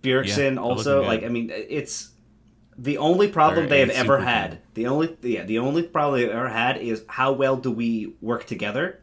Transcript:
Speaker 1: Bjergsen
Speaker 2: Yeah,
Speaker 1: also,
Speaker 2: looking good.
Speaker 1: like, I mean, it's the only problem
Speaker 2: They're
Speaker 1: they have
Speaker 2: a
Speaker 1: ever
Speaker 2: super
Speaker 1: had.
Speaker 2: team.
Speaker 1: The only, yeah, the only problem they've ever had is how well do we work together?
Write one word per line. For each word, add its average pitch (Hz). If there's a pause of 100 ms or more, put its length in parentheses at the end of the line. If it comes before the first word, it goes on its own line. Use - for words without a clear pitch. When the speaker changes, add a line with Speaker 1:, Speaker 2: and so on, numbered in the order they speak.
Speaker 1:
Bjergsen 131
Speaker 2:
Yeah, 123
Speaker 1:
also, 127
Speaker 2:
looking 117
good. 110
Speaker 1:
like, -
I 120
mean, 117
it's - (640)
the 135
only 180
problem 160
Speaker 2:
They're -
Speaker 1:
they 143
have 123
Speaker 2:
a -
Speaker 1:
ever 135
Speaker 2:
super 127
Speaker 1:
had. 101
Speaker 2:
team. - (140)
Speaker 1:
The 113
only, 160
yeah, 107
the 110
only 143
problem 147
they've 113
ever 117
had 117
is 110
how 135
well 135
do 127
we 113
work 113
together? 123